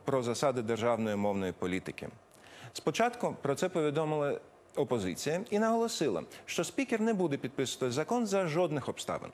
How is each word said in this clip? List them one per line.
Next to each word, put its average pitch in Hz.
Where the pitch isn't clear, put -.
про 131
засади 123
державної 110
мовної 98
політики. 90
Спочатку 196
про 143
це 180
повідомила 151
опозиція 127
і 208
наголосила, 220
що -
спікер 247
не 220
буде 170
підписувати 127
закон 214
за 190
жодних 151
обставин. -